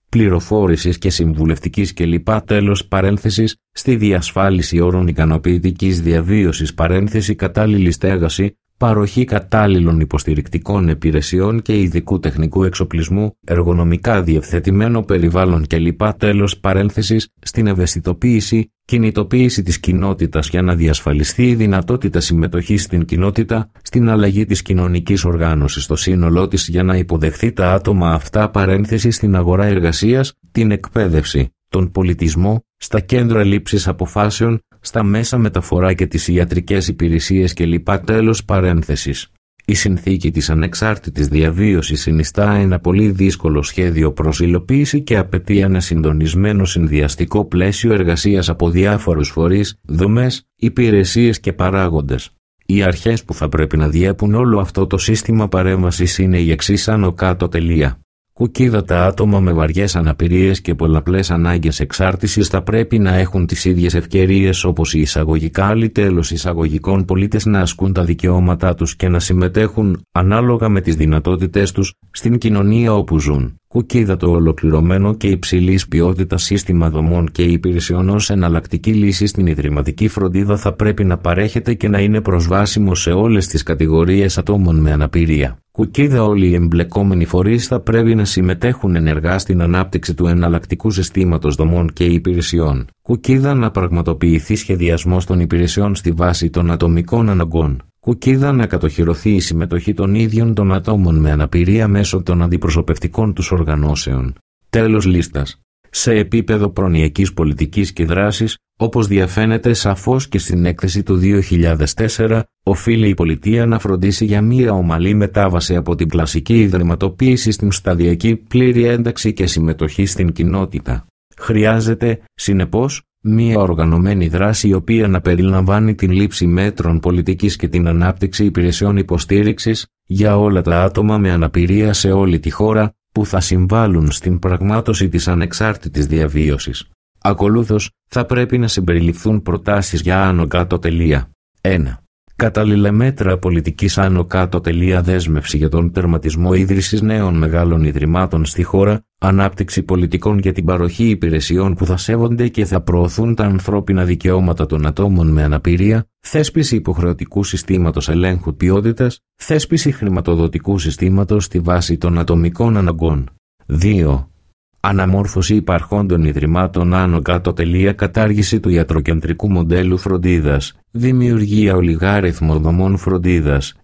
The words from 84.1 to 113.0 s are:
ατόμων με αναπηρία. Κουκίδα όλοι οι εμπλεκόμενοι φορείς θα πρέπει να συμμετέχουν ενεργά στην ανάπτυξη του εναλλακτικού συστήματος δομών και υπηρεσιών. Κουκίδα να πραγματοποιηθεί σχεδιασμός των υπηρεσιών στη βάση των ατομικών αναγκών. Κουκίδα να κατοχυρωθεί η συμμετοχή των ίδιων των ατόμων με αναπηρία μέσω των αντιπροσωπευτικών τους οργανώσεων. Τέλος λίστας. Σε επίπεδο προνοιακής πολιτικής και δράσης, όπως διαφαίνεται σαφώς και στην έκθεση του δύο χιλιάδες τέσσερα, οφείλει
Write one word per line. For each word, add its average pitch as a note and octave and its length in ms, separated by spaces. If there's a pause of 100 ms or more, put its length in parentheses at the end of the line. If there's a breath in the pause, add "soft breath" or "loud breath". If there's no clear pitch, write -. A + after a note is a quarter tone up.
ατόμων F#2 420
με D2+ 120
αναπηρία. D2 640 (140)
Κουκίδα C3 520
όλοι G2+ 240
οι F2 60
εμπλεκόμενοι F2 720
φορείς G#2+ 420
θα B2+ 120
πρέπει A2+ 360
να G#2+ 100
συμμετέχουν F#2 720
ενεργά D#2+ 420
στην F#2 240
ανάπτυξη F2 520
του F2 140
εναλλακτικού E2+ 640
συστήματος F2 640
δομών D#2+ 380
και F2 120
υπηρεσιών. E2+ 800 (140)
Κουκίδα C3 520
να A#2 180
πραγματοποιηθεί E2+ 840
σχεδιασμός F2+ 720
των F#2 140
υπηρεσιών F2 560
στη F2 160
βάση E2+ 380
των E2+ 220
ατομικών E2+ 580
αναγκών. D#2+ 540 (160)
Κουκίδα C3+ 520
να B2 140
κατοχυρωθεί E2+ 720
η F#2+ 40
συμμετοχή E2+ 540
των G2 220
ίδιων A2+ 380
των G2+ 200
ατόμων F#2 460
με D#2 120
αναπηρία F2 560
μέσω G2+ 360
των F2 180
αντιπροσωπευτικών E2+ 920
τους F2 180
οργανώσεων. D2 840 (360)
Τέλος A2 360
λίστας. E2 560 (280)
Σε - 240
επίπεδο G#2+ 560
προνοιακής E2+ 640
πολιτικής D#2+ 600
και E2+ 120
δράσης, G2+ 520 (200)
όπως A2 300
διαφαίνεται G#2+ 640
σαφώς B2 540
και - 100
στην F2+ 280
έκθεση F2 380
του F#2+ 140
δύο G2 240
χιλιάδες E2 520
τέσσερα, A2 520 (180)
οφείλει G#2+ 460